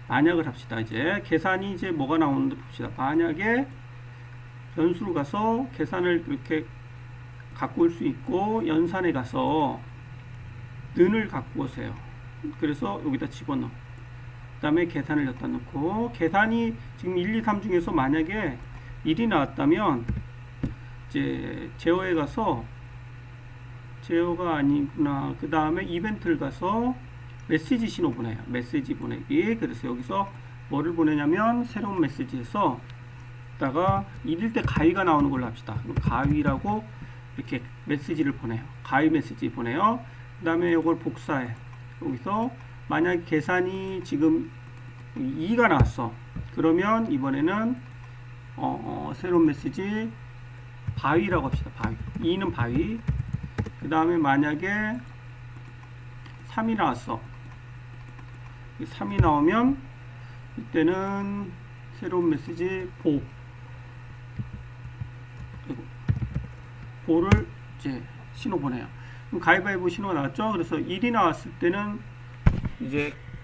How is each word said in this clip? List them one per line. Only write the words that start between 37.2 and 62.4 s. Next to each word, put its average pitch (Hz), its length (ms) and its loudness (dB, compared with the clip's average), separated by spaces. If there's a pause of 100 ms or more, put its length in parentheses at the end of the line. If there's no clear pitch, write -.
이렇게 135 260 -6 (220)
메시지를 156 480 0
보내요. 117 300 -4 (200)
가위 151 280 4
메시지 139 400 0
보내요. 165 520 2 (360)
그 - 80 -10
다음에 170 260 4
이걸 165 260 4
복사해. 131 560 -2 (480)
여기서 190 480 0 (380)
만약 170 380 2
계산이 185 800 2
지금 160 460 4 (640)
이가 160 540 4
나왔어. 127 440 4 (420)
그러면 202 580 4
이번에는, 240 640 2 (800)
어, 143 540 -4
어, - 40 -6
새로운 175 320 6
메시지 196 640 0 (840)
바위라고 160 520 2
합시다. - 280 0
바위. 113 200 -2 (260)
이는 185 280 2
바위. 139 480 0 (840)
그 - 80 -6
다음에 160 280 4
만약에 160 840 2 (1500)
삼이 226 280 0
나왔어. 131 460 0 (1600)
이 - 60 -6
삼이 202 320 -2
나오면 185 600 6 (800)
이때는 196 920 0 (480)
새로운 175 300 2
메시지 180 680 -2